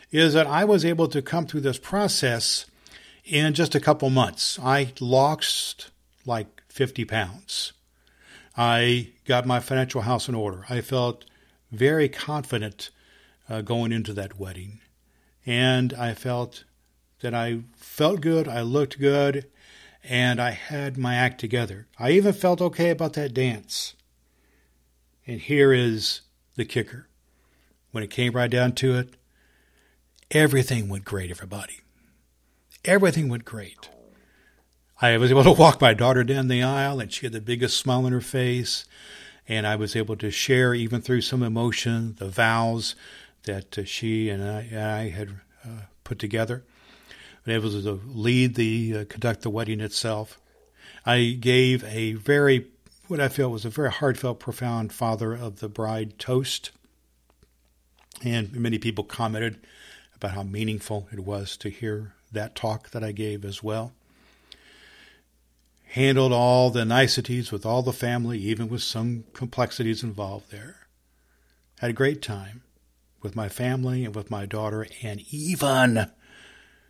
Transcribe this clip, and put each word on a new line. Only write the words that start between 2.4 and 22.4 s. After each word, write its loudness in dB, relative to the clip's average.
in 2
just 0
a 4
couple 2
months. 0
I 0
lost, 0
like, -6
fifty -2
pounds. -6
I 2
got 2
my 2
financial -2
house -2
in -6
order. -6
I -2
felt -2
very 2
confident, -6
uh, -6
going 0
into -4
that -8
wedding. -12
And 2
I -6
felt -6
that -4
I -2
felt 0
good, 2
I -4
looked 0
good, 2
and 2
I 0
had -6
my -2
act 0
together. -4
I 2
even 6
felt 2